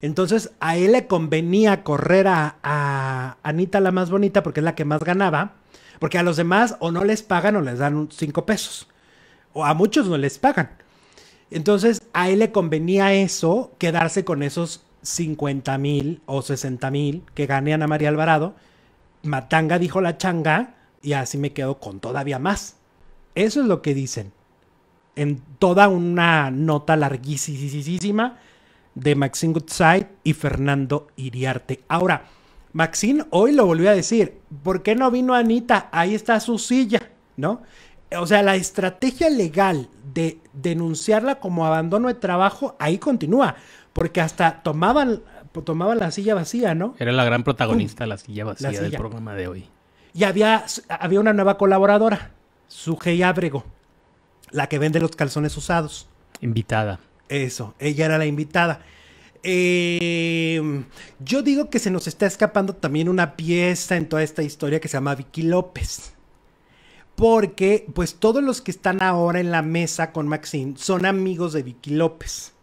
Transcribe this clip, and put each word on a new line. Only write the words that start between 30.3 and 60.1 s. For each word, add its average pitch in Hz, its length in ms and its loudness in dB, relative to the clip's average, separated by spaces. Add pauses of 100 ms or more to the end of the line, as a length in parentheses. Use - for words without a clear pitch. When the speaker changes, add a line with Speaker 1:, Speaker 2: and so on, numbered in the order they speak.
Speaker 1:
Fernando 139 840 -2
Iriarte. 131 720 -6
Ahora, 175 380 0 (460)
Maxine 208 580 0
hoy 214 220 4
lo 262 140 6
volvió 170 240 4
a 208 40 8
decir, 202 440 0 (240)
"¿Por 185 220 -2
qué 214 100 2
no 254 160 2
vino 254 240 2
Anita? 240 560 2
Ahí 170 240 0
está 214 240 0
su 220 200 -2
silla", 240 520 0 (260)
¿no? 185 260 -4 (540)
O 175 120 -4
sea, 202 140 6
la 196 120 4
estrategia 190 760 -2
legal 180 600 0 (260)
de 165 240 -2 (140)
denunciarla 170 880 -2
como 175 260 -2
abandono 165 400 0
de 247 80 0
trabajo, 196 640 0
ahí 160 200 -2
continúa, 226 580 2 (360)
porque 165 280 -2
hasta 160 420 0
tomaban, 208 600 0 (420)
tomaban 180 340 0
la 175 140 -2
silla 208 240 0
vacía, 185 400 -2
¿no? 202 220 -4
Speaker 2:
Era 120 120 -2
la 127 140 4
gran 120 180 2
protagonista, 117 600 -2
Speaker 1:
Pum. 113 60 -6
Speaker 2:
la 98 80 -8
silla 104 260 -10
vacía 110 260 -8
Speaker 1:
La 101 80 -6
Speaker 2:
del - 80 -4
Speaker 1:
silla. 147 120 -6
Speaker 2:
programa 110 360 -10
de 92 140 -6
hoy. 92 200 -14 (460)
Speaker 1:
Y 165 80 0
había, 214 420 2 (240)
había 180 300 0
una 214 140 4
nueva 196 260 2
colaboradora, 202 720 4 (380)
Sujei 170 560 -2
Ábrego, 165 400 0 (840)
la 143 160 -4
que 147 120 -2
vende 151 200 2
los 160 160 0
calzones 147 440 -2
usados. 165 500 -4 (320)
Speaker 2:
Invitada. 110 600 -2 (280)
Speaker 1:
Eso, 127 500 -6
ella 147 280 -2
era 156 100 2
la 156 80 0
invitada. 151 560 -2 (600)
Eh, 170 1400 0 (360)